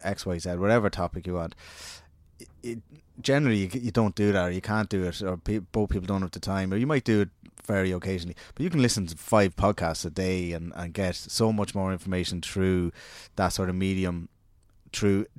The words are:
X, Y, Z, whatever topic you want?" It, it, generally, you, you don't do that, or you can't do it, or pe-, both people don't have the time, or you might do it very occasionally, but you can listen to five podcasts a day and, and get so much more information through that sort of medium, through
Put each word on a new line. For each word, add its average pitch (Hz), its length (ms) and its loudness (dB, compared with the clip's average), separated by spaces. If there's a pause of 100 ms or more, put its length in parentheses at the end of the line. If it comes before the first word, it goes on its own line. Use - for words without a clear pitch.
X, 98 220 -4
Y, 90 140 -2
Z, 87 160 -4
whatever 104 340 2
topic 87 380 -4
you 90 80 -4
want?" 82 180 -6 (840)
It, 120 80 -20 (160)
it, 117 160 -8 (420)
generally, 135 360 4
you, 95 120 0 (100)
you 120 120 -4
don't 110 240 2
do 104 160 4
that, 90 160 4
or 87 40 -2
you 92 100 -4
can't 107 280 0
do 95 140 0
it, 87 180 -4
or 92 160 -4
pe-, 107 220 -2
both 104 300 -2
people 92 180 -2
don't 98 160 0
have 87 80 -4
the - 80 -12
time, 95 340 -2
or 101 40 2
you 123 100 0
might 147 160 0
do 107 180 4
it 95 80 0 (380)
very 95 240 2
occasionally, 90 440 -4 (200)
but 139 80 -4
you 175 80 0
can 160 100 4
listen 113 240 2
to 80 120 -8
five 101 380 4
podcasts 87 480 0
a 85 60 -6
day 92 440 -2
and, 82 220 -8
and 85 200 -10
get 92 200 0
so - 380 0
much 104 220 -2
more 95 160 0
information 90 500 -4
through 92 500 2 (440)
that 92 140 2
sort 92 200 -2
of 90 60 -2
medium, 92 540 -2 (640)
through 101 320 2 (140)